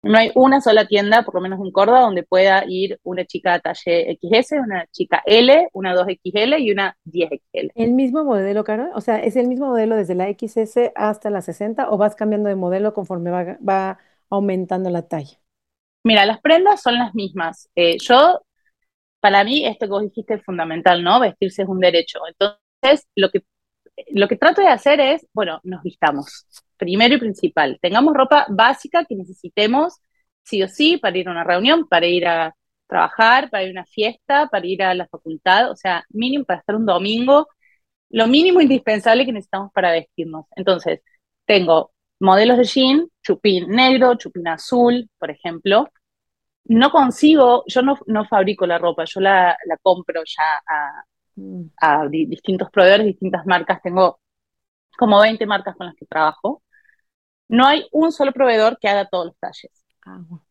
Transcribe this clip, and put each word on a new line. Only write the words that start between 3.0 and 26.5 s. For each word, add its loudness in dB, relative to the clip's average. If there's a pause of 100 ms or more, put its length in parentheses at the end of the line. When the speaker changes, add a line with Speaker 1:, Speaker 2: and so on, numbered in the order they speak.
Speaker 1:
una -8
chica -4
talle -4
X -8
S, 0
una -6
chica -4
L, 4
una -4
dos 0
X -10
L 0
y -2
una -4
diez -4
X -12
L. -8
Speaker 2:
¿El -2
mismo 0
modelo, -2
Carol? -6
O -10
sea, -2
¿es -4
el 0
mismo -4
modelo -2
desde -2
la -4
X -8
S -2
hasta -4
la -6
sesenta -6
o -2
vas 0
cambiando -2
de -4
modelo -4
conforme -8
va, -6
va -4 (320)
aumentando -4
la -6
talla? -12 (640)
Speaker 1:
Mira, 4
las -2
prendas 2
son 0
las -4
mismas. -8
Eh, 2
yo, 4 (800)
para 4
mí, -2
esto -6
que -6
vos -4
dijiste -8
es -6
fundamental, -2
¿no? 4
Vestirse -4
es -4
un -4
derecho. 0
Entonces, -2 (100)
lo 2
que, -4 (720)
lo 0
que -4
trato 2
de 6
hacer 2
es, 0
bueno, -6
nos -14
vistamos. -6 (320)